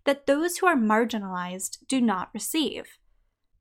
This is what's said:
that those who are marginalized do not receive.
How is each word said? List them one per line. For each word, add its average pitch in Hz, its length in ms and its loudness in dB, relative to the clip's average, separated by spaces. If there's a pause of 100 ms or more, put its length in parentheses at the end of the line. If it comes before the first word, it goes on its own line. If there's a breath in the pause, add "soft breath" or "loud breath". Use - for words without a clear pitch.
that 277 240 0
those 320 300 2
who 381 100 2
are 339 80 4
marginalized 208 1040 -2 (100)
do 269 140 2
not 202 320 0
receive. - 500 -4 (760)